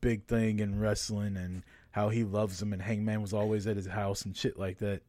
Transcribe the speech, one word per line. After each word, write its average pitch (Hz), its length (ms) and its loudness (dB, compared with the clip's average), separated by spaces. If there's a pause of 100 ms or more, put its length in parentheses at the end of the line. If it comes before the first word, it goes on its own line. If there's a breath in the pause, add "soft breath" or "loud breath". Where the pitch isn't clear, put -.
big 113 240 2
thing 110 340 2
in 101 220 0
wrestling 104 560 0
and 90 260 -6 (280 soft breath)
how 104 180 2
he 113 160 2
loves 98 380 0
him 104 100 0
and 92 100 -4
Hangman 107 380 0
was 101 140 -4
always 107 340 2
at 104 80 2
his 95 100 -4
house 98 380 -2
and 95 120 -6
shit - 220 -2
like 95 200 -4
that. 101 300 -2